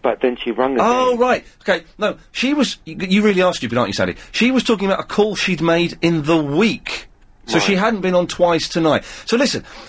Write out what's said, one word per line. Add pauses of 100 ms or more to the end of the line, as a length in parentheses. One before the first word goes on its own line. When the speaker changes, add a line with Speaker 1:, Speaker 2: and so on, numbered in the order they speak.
Speaker 1:
but
then
she
rang
again.
Speaker 2:
Oh,
right. (240)
Okay. (140)
No, (160)
she
was,
y-,
you
really
are
stupid,
aren't
you,
Sandy? (160)
She
was
talking
about
a
call
she'd
made
in
the
week. (400)
So
she
Speaker 1:
Right.
Speaker 2:
hadn't
been
on
twice
tonight. (220)
So
listen, (240)